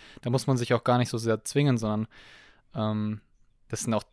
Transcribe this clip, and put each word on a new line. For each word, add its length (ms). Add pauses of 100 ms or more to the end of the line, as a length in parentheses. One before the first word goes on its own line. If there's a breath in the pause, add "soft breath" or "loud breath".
(240 loud breath)
Da 80
muss 160
man 100
sich 160
auch 100
gar 140
nicht 120
so 100
sehr 260
zwingen, 320
sondern, 300 (680 loud breath)
ähm, 480 (460)
das 140
sind 120
auch 200